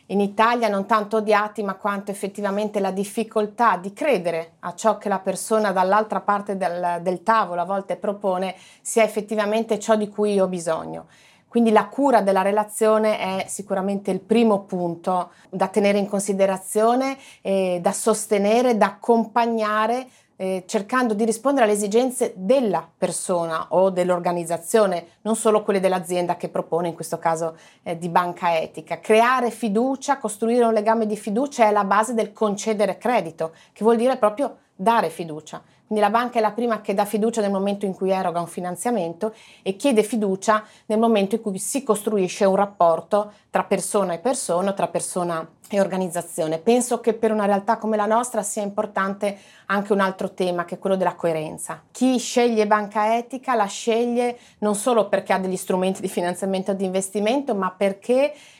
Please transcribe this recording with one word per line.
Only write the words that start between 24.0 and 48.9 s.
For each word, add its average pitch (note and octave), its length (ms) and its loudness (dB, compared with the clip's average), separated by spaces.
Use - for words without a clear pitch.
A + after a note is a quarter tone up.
non G#3+ 120 0
solo G#3+ 280 2
quelle G3 180 0
dell'azienda F3+ 560 0
che E3+ 140 -6
propone, F3 380 -2
in D#3+ 60 -6
questo E3 240 -8
caso, E3 380 -2
eh, F3 140 -6
di E3+ 140 -6
banca F3 480 0
etica. D#3+ 420 -8
Creare A#3 500 4
fiducia, B3+ 680 -2
costruire A#3 460 0
un A3+ 100 4
legame A3 320 2
di G#3 100 -2
fiducia A#3 500 0
è G#3 40 4
la G#3 140 2
base G#3+ 280 2
del G#3+ 200 -2
concedere G3+ 640 -2
credito, E3 540 -2
che - 100 -10
vuol A#3 140 6
dire B3 220 2
proprio A3 400 0
dare G3+ 340 2
fiducia. D#3+ 540 -12
Quindi G#3+ 180 2
la G#3 60 4
banca A#3+ 280 0
è A3 40 4
la G#3+ 80 2
prima A3 300 -2
che G#3 140 -2
dà G3+ 100 2
fiducia A3 360 0
nel G3+ 120 0
momento G3+ 340 -2
in F#3+ 80 -4
cui F#3+ 160 -2
eroga F3+ 300 -2
un F#3 80 -4
finanziamento F3+ 840 -4
e F#3+ 140 -4
chiede A3 260 4
fiducia G#3+ 640 0
nel G#3+ 120 0
momento A3 380 4
in A3 40 -4
cui F#3+ 180 -6
si C4+ 260 -6
costruisce G#3 600 0
un F#3+ 120 4
rapporto G3+ 760 0
tra F#3+ 120 0
persona F#3 500 -2
e E3+ 60 -4
persona, G3 540 -2
tra F#3 160 -2
persona E3+ 600 -4
e G3+ 120 0
organizzazione. F3 800 -2
Penso A#3 420 2
che A3 140 0
per A3 160 0
una G#3+ 140 0
realtà G3+ 340 0
come A3 180 -2
la G#3 100 0
nostra A3+ 360 0
sia G#3 200 -6
importante G3+ 760 -4